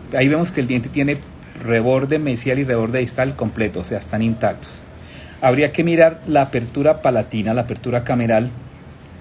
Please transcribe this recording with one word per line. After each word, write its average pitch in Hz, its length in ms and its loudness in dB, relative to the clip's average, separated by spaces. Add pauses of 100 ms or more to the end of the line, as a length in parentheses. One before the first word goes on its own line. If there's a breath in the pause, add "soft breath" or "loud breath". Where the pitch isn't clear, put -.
(160)
Ahí 131 100 4
vemos 160 240 2
que 147 120 -2
el 123 40 -2
diente 123 220 -2
tiene 143 300 0 (440)
reborde 131 560 2
mesial 131 400 0
y 143 60 0
reborde 120 360 0
distal 131 360 -2
completo, 107 440 -4
o 90 40 -8
sea, 110 140 -6
están 107 240 -4
intactos. 110 600 -2 (600 loud breath)
Habría 139 280 4
que 165 140 0
mirar 165 420 4
la 147 160 4
apertura 139 600 0
palatina, 113 500 0
la 123 80 2
apertura 117 440 -4
cameral, 117 440 2 (720)